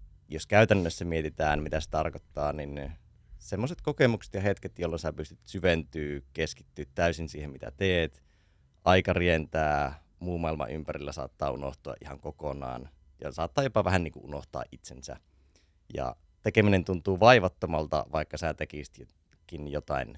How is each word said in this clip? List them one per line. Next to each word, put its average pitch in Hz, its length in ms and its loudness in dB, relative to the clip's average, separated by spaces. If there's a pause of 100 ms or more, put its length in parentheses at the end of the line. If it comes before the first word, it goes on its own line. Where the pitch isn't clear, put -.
(280)
jos 76 200 -8
käytännössä 101 580 4
mietitään, 78 580 0
mitä 76 160 -2
se - 100 -10
tarkoittaa, 76 640 -4
niin 71 380 -8 (460)
semmoiset 120 440 -6
kokemukset 127 520 2
ja 98 80 -4
hetket, 98 380 -2
jolloin 85 200 -2
sä 80 140 -4
pystyt 73 300 -12
syventyy, 78 880 -2
keskittyy - 520 -6 (100)
täysin 85 340 0
siihen, 73 220 -10
mitä 65 200 -12
teet. 90 520 0 (600)
Aika 92 300 6
rientää, 78 920 2 (160)
muu 87 180 -4
maailma 80 300 -2
ympärillä 73 440 -8
saattaa 71 400 -6
unohtua 67 500 -8
ihan 71 180 -14
kokonaan 69 680 -8 (320)
ja 71 100 -8
saattaa 85 320 0
jopa 110 200 2
vähän 90 200 4
niinku 80 160 -8
unohtaa 71 520 -8
itsensä. 65 460 -14 (760)
Ja 64 220 -4 (280)
tekeminen 104 420 4
tuntuu 92 340 -2
vaivattomalta, 87 920 6
vaikka 76 260 -4
sä 78 160 -2
tekisitkin - 1160 -12
jotain 69 500 -4